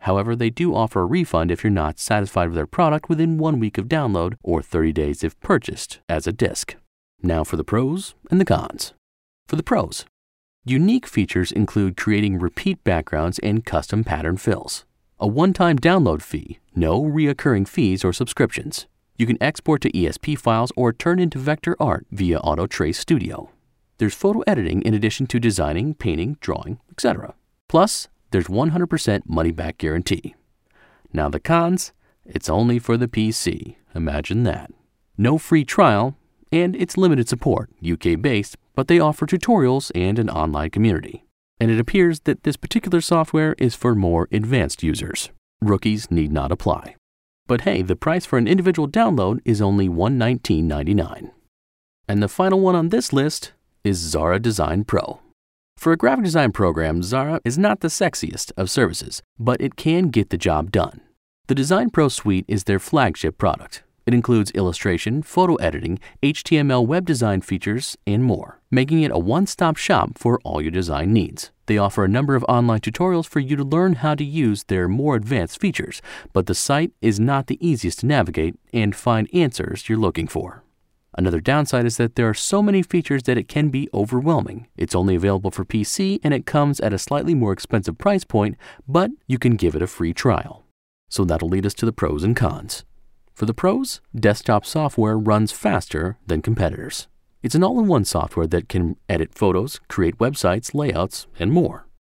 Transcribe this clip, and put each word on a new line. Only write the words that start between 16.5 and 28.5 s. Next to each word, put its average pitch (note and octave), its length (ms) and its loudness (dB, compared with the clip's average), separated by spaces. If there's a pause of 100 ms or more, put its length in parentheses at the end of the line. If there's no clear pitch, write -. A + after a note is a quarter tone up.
no E2+ 280 2
reoccurring C#3+ 640 2
fees G2 380 0
or F2+ 80 2
subscriptions. - 720 -4 (320)
You A#2 80 2
can A#2 180 0
export D3+ 380 0
to - 160 0
E E2+ 100 2
S D2+ 100 -4
P D3+ 180 -4
files A#2 420 0
or A#2+ 160 2
turn F3 260 0
into D#3 200 0
vector D3+ 380 -2
art - 340 0
via F2 280 0
Auto D#2 280 -2
Trace - 320 -2
Studio. - 500 -2 (480)
There's - 160 0
photo G#3 280 0
editing G2+ 420 0
in A2 100 2
addition G#2+ 320 0
to A#2+ 140 -2
designing, G2+ 560 0
painting, F#2+ 440 -4
drawing, - 400 -8 (120)
et - 100 -14
cetera. - 320 -2 (340)
Plus, - 420 2 (200)
there's F2+ 200 0
one B2 200 2